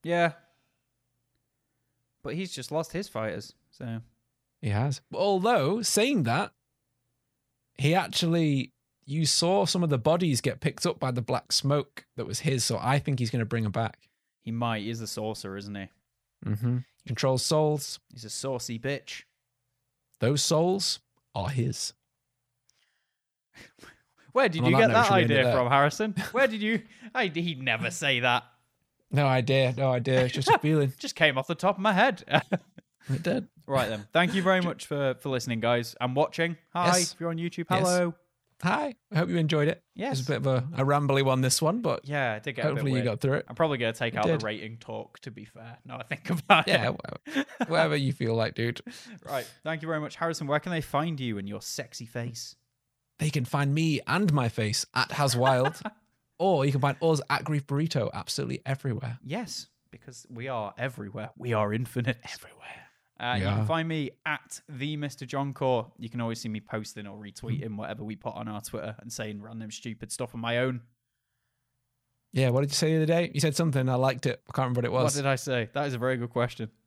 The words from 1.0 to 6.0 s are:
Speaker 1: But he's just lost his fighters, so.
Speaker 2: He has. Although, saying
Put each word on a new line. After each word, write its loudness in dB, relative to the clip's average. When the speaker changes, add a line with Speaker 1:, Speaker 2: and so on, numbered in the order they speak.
Speaker 1:
But -8
he's -8
just -12
lost -4
his -6
fighters, -6
so. -10
Speaker 2:
He -2
has. 0
Although, 2
saying 2